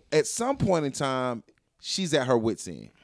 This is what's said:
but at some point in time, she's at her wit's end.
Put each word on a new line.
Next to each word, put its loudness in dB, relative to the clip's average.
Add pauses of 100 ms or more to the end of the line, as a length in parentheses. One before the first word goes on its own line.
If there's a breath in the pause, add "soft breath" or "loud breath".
(100)
but 2
at 4
some -2
point 2
in -2
time, -2 (380)
she's -4
at 2
her 6
wit's 0
end. -14 (120)